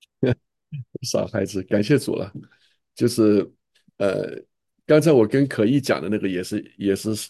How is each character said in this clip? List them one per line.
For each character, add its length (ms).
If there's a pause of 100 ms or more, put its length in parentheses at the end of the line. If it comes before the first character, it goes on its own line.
(1040)
傻 240
孩 180
子， 180
感 180
谢 160
主 200
了。 120 (640)
就 140
是， 420 (480)
呃， 400 (480)
刚 160
才 100
我 160
跟 200
可 180
意 140
讲 220
的 80
那 80
个 100
也 160
是， 340
也 180
是 140 (200)